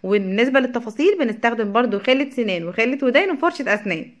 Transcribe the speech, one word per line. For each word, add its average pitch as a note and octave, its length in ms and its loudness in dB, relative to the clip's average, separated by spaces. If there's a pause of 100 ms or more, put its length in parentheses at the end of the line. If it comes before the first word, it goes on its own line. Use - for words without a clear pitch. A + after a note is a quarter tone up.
وبالنسبه G#3 580 2
للتفاصيل B3+ 580 0
بنستخدم A#3 540 -2
برضو A3 260 2
خله C4+ 320 0
سنان F#3 380 -2
وخله A#3 340 0
ودان C#4+ 280 2
وفرشه D4 440 0
اسنان. G3 360 -6 (100)